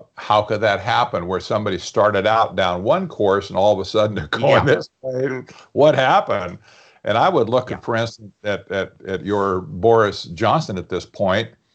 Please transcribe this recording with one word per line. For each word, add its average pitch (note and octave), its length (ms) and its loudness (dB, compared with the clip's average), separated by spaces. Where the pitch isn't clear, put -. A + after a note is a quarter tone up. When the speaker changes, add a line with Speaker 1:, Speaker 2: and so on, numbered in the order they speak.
Speaker 1:
how G#2+ 260 0
could G#2+ 180 -4
that G2+ 200 0
happen A2+ 480 -2
where F#2 120 -2
somebody G#2 380 -4
started G2+ 480 0
out G#2+ 300 2
down F2+ 260 0
one E3+ 240 0
course G2+ 440 0
and F#2+ 80 -6
all G#2 140 4
of F#2+ 60 0
a F#2+ 60 -4
sudden G#2+ 320 0
they're D#2 120 -8
going C3 380 2
Speaker 2:
Yeah. C3+ 80 4
Speaker 1:
this - 140 -6
way? C3 400 -6
What C#3+ 220 4
happened? B2+ 640 0
And G#2 140 0
I D#3 100 4
would C3+ 200 2
look B2 220 -2
Speaker 2:
Yeah. A2+ 60 -6
Speaker 1:
at, - 80 -14
for A#2+ 120 -4
instance, A2+ 360 -6
at, G2+ 280 -6
at, F#2+ 220 -4
at F#2+ 180 -6
your G2 360 0
Boris G2 640 2
Johnson G#2+ 540 -2
at E2+ 100 -10
this F2 180 -6
point, G2+ 440 -2